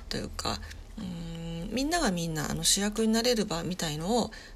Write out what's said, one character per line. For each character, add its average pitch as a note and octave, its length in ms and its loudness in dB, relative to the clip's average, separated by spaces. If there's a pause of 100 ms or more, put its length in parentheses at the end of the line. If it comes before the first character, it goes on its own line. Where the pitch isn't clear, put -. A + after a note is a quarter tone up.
と - 80 -2
い - 40 -2
う - 80 -4
か、 - 300 -4 (380)
う - 40 -8
ん、 E3 720 -6
み B3+ 100 2
ん C#4+ 60 2
な E4+ 120 2
が A#3 100 4
み E3+ 160 0
ん D#3+ 60 -2
な、 D3 180 -2
あ - 20 0
の、 D#3 120 -2
主 - 160 6
役 G#3+ 240 2
に A3 80 6
な A3+ 80 4
れ B3 120 4
る G#3+ 120 2
場 E3 180 -2
み F3+ 140 -2
た E3 120 -2
い D3 80 -2
の F#3 200 2
を - 140 2 (240)